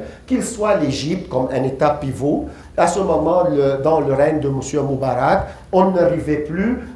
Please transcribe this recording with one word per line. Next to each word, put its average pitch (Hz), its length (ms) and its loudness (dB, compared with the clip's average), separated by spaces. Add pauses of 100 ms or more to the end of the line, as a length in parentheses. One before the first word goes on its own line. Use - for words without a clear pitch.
(260)
qu'il 247 160 0
soit 208 340 0
l'Égypte 147 520 -2
comme 127 220 -2
un 131 120 0
État 135 280 0
pivot. 135 560 -2 (300)
À 175 100 4
ce 180 140 -2
moment, 160 500 2
le, 139 320 2
dans 156 180 2
le 139 120 0
règne 147 280 2
de 139 80 -2
monsieur 139 340 -2
Moubarak, 135 640 0 (260)
on 190 180 4
n'arrivait 170 460 2
plus 180 420 -2 (180)